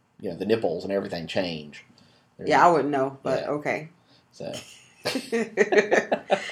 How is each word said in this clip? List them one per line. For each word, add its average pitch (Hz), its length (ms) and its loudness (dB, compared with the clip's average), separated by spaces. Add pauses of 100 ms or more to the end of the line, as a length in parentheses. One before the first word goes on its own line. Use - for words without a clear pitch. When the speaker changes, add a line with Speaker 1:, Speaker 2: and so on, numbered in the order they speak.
(200)
Speaker 1:
you 98 120 -6
know, 82 40 -8
the 87 100 -6
nipples 95 380 0
and 95 80 -6
everything 95 340 -4
change. 82 600 -6 (520)
They're - 120 -6
Speaker 2:
Yeah, 147 180 8
I - 20 10
wouldn't 147 220 4
know, 135 320 -2
but 131 200 -2
Speaker 1:
Yeah. - 80 -6
Speaker 2:
okay. 147 380 -4 (440)
Speaker 1:
So. - 180 -10 (540)
Speaker 2:
<laughs> 220 1040 0 (400)